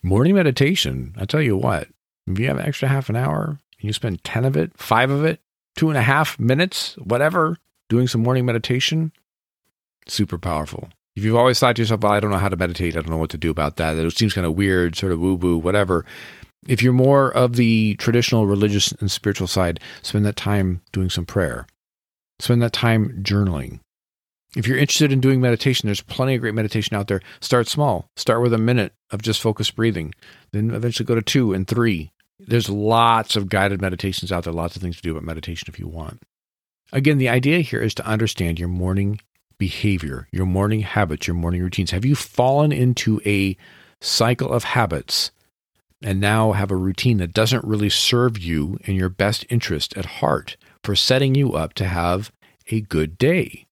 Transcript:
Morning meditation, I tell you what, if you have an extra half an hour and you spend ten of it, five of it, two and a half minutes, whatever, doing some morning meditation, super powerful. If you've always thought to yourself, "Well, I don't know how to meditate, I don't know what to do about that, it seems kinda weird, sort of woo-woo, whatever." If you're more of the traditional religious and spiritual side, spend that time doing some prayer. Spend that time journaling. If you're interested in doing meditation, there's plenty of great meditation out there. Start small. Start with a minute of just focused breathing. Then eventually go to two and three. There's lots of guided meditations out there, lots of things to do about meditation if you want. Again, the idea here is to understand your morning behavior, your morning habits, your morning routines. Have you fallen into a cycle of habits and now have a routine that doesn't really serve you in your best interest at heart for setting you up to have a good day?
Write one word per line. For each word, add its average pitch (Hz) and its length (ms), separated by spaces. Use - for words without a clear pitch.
Morning 117 320
meditation, 139 840
I 98 80
tell 156 160
you 107 140
what, 95 320
if 92 120
you 123 100
have - 100
an - 80
extra 139 220
half 135 200
an 107 80
hour 151 440
and - 60
you 107 80
spend 104 320
ten 117 200
of 135 120
it, 165 200
five 123 340
of 143 140
it, 160 160
two 160 120
and 147 100
a 117 40
half 139 380
minutes, 139 560
whatever, 156 640
doing 123 200
some 113 140
morning 123 240
meditation, 127 680
super 92 300
powerful. 80 500
If 101 60
you've 110 140
always 123 220
thought 123 180
to 117 60
yourself, 110 180
"Well, 104 120
I 104 80
don't 104 100
know 98 80
how 98 100
to 95 80
meditate, 87 400
I 80 40
don't 80 100
know 82 60
what 80 140
to 78 80
do 80 120
about 76 260
that, 80 200
it 82 200
seems 107 180
kinda 90 160
weird, 90 460
sort 95 160
of 82 80
woo-woo, 90 380
whatever." 90 460
If 120 160
you're 123 120
more 135 360
of 120 260
the 110 400
traditional 117 500
religious 101 460
and 101 180
spiritual 95 380
side, 87 320
spend 104 240
that 104 120
time 95 440
doing 92 180
some 85 160
prayer. 73 400
Spend 120 220
that 117 100
time 113 500
journaling. 95 580
If 110 100
you're 127 120
interested 147 340
in 131 80
doing 131 220
meditation, 123 440
there's 101 140
plenty 131 340
of 117 60
great 107 140
meditation 107 420
out 101 100
there. 95 140
Start 123 280
small. 127 480
Start 117 240
with 120 140
a 113 40
minute 113 360
of 101 100
just 107 220
focused 107 340
breathing. 95 380
Then 107 180
eventually 117 360
go 120 80
to 113 80
two 117 300
and 95 160
three. 107 440
There's 110 300
lots 113 640
of 101 140
guided 98 320
meditations 92 500
out 87 120
there, 85 80
lots 85 220
of 90 60
things 87 160
to - 60
do 85 80
about 78 120
meditation 80 460
if 80 100
you 90 80
want. 80 360
Again, 139 260
the 127 100
idea 135 320
here 117 220
is 110 140
to - 100
understand 101 520
your 87 100
morning 95 520
behavior, 85 720
your 92 140
morning 101 340
habits, 98 460
your 87 100
morning 87 260
routines. 92 280
Have 98 160
you 143 100
fallen 143 560
into 123 540
a 98 300
cycle - 500
of 120 140
habits - 680
and 95 180
now 110 320
have 98 180
a 95 60
routine 98 400
that 90 160
doesn't 113 320
really 104 240
serve 120 480
you 85 480
in 98 100
your 92 140
best 98 400
interest 95 480
at 92 80
heart - 520
for 101 120
setting 131 400
you 139 200
up 78 180
to 101 140
have 87 440
a 110 140
good 80 340
day? - 560